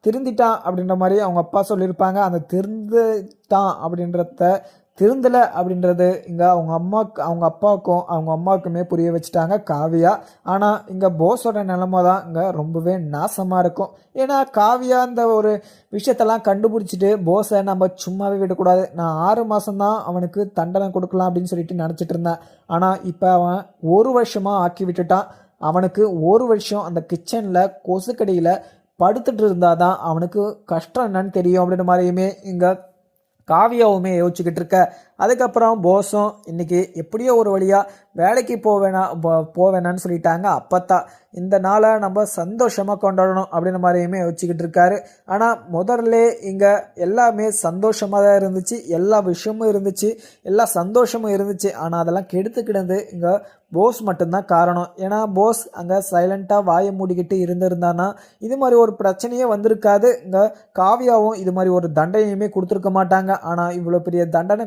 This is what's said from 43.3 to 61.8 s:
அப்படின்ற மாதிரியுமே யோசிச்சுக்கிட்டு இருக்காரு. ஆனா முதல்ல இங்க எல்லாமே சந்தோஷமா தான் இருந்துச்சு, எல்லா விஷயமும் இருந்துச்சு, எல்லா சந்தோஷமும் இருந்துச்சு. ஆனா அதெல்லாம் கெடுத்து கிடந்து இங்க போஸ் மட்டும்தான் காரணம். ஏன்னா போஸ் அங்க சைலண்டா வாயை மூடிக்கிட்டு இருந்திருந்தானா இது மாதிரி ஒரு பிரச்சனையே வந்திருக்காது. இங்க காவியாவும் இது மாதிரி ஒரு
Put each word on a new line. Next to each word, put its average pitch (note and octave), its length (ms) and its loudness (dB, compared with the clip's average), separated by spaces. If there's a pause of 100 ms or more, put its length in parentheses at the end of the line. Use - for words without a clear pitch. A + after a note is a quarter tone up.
அப்படின்ற F3+ 280 -2
மாதிரியுமே F3+ 380 0
யோசிச்சுக்கிட்டு E3+ 460 -4
இருக்காரு. F3+ 320 4 (280)
ஆனா G#3+ 240 0 (240)
முதல்ல A3+ 420 0 (260)
இங்க G3 260 0 (280)
எல்லாமே G#3+ 520 0 (160)
சந்தோஷமா G3+ 580 -2
தான் G3+ 180 6
இருந்துச்சு, F#3+ 380 -4 (100)
எல்லா F#3 320 2
விஷயமும் G#3+ 520 -2
இருந்துச்சு, G3+ 400 -2 (320)
எல்லா G#3 220 2
சந்தோஷமும் A3 720 0
இருந்துச்சு. G3 400 -4
ஆனா E3 240 -6
அதெல்லாம் E3+ 280 -2
கெடுத்து G#3 360 -4
கிடந்து G3 360 -2 (140)
இங்க E3+ 160 -4 (440)
போஸ் A3+ 300 0
மட்டும்தான் F3+ 420 -2
காரணம். F3 520 0
ஏன்னா G3 220 -4 (160)
போஸ் A3 360 2
அங்க F3+ 240 -6 (160)
சைலண்டா F#3+ 540 0
வாயை F#3+ 280 2
மூடிக்கிட்டு F#3 460 -4
இருந்திருந்தானா F3 680 0 (320)
இது A#3 180 -6
மாதிரி B3 240 4
ஒரு A3+ 180 4
பிரச்சனையே A#3+ 520 -2
வந்திருக்காது. G#3+ 600 4 (140)
இங்க G3 320 2 (180)
காவியாவும் A3 600 2
இது F#3 180 -4
மாதிரி F#3 220 2
ஒரு F3 200 0